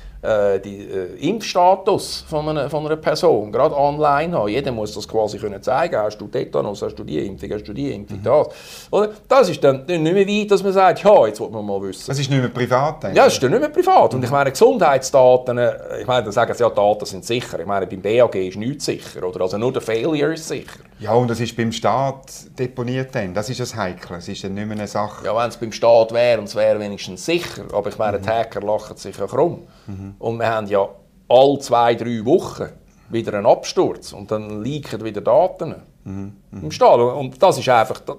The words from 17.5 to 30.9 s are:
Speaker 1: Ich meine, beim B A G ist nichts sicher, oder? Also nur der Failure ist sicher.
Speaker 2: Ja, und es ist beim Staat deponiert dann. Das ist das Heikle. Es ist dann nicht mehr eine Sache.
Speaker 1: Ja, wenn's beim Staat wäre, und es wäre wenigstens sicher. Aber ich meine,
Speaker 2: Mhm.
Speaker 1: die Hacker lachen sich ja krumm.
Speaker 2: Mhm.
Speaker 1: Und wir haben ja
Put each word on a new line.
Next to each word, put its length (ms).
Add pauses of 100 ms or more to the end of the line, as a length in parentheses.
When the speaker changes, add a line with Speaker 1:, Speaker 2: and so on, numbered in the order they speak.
Speaker 1:
Ich 60
meine, 220
beim 140
B 200
A 60
G 200
ist 100
nichts 280
sicher, 420
oder? 140
Also 160
nur 160
der 80
Failure 540
ist 120
sicher. 340 (180)
Speaker 2:
Ja, 140
und 180
es 80
ist 180
beim 140
Staat 540 (340)
deponiert 560
dann. 180
Das 160
ist 100
das 160
Heikle. 420
Es 100
ist 160
dann 100
nicht 140
mehr 100
eine 100
Sache. 380
Speaker 1:
Ja, 100
wenn's 220
beim 140
Staat 420
wäre, 260
und 80
es 80
wäre 240
wenigstens 460
sicher. 380 (100)
Aber 160
ich 80
meine, 220
Speaker 2:
Mhm. 20
Speaker 1:
die 80
Hacker 320
lachen 360
sich 200
ja 80
krumm. 360 (260)
Speaker 2:
Mhm. 320
Speaker 1:
Und 200
wir 100
haben 180
ja 200 (420)